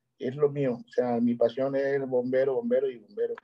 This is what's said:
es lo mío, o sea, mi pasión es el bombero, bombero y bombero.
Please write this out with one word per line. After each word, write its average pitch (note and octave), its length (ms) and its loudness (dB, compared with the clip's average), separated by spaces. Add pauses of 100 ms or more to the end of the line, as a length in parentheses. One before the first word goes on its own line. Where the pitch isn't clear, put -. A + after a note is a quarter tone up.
(180)
es C3+ 180 -4
lo D3 140 4
mío, C3+ 360 -2
o - 40 -20
sea, B2 300 0
mi A#2+ 140 2
pasión B2+ 420 0
es C#3 80 0
el C#3 220 0
bombero, C3 480 0
bombero B2 340 0
y B2 100 -8
bombero. A2 460 -6